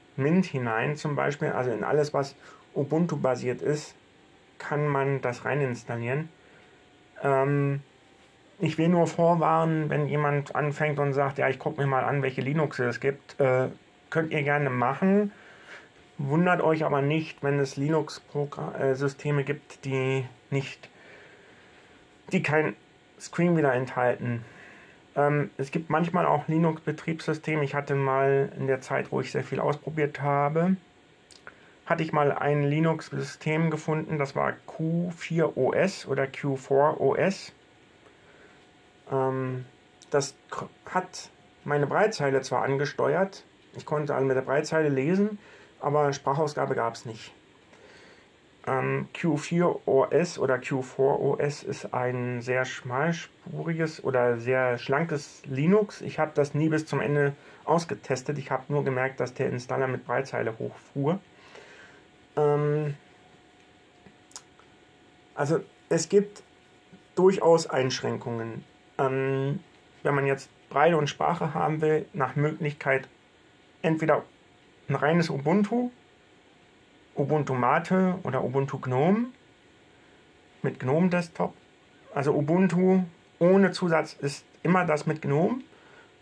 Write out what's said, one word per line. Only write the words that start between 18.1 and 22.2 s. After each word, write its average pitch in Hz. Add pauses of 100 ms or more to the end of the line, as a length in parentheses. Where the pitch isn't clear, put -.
äh, 131
Systeme 143
gibt, -
die 135 (260)
nicht, - (1400)